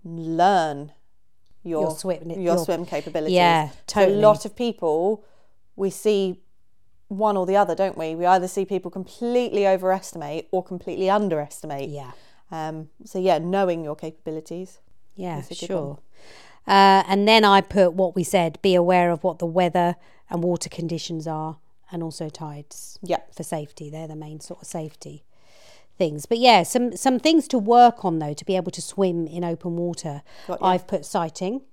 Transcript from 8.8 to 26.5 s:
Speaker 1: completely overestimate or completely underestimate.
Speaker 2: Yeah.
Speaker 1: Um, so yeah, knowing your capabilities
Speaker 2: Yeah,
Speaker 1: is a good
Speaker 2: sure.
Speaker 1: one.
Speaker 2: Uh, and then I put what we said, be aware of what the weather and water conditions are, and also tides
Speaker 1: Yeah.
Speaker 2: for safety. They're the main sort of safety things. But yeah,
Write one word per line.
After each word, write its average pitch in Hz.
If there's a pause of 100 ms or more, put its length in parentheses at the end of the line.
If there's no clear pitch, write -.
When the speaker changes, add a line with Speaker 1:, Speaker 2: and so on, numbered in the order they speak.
Speaker 1:
completely 240
overestimate 185
or 185
completely 185
underestimate. 156
Speaker 2:
Yeah. 123 (400)
Speaker 1:
Um, 160 (160)
so -
yeah, 185
knowing 175
your 151
capabilities 160 (360)
Speaker 2:
Yeah, 180
Speaker 1:
is 135
a -
good 170
Speaker 2:
sure. 170
Speaker 1:
one. 147 (680)
Speaker 2:
Uh, 196
and 202
then 220
I 196
put 185
what 185
we 180
said, 165
be 190
aware 175
of 170
what 175
the 175
weather 175 (340)
and 175
water 175
conditions 165
are, 156 (340)
and 170
also 160
tides -
Speaker 1:
Yeah. 175 (120)
Speaker 2:
for -
safety. 151
They're 156
the 156
main 156
sort -
of -
safety 151 (720)
things. 151
But 233
yeah, 233